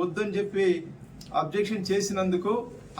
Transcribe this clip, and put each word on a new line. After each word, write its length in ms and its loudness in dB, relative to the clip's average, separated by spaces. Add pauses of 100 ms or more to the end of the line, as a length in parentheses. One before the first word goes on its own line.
వద్దని 360 -2
చెప్పి 280 2 (760)
అబ్జెక్షన్ 500 0
చేసినందుకు 600 2 (480)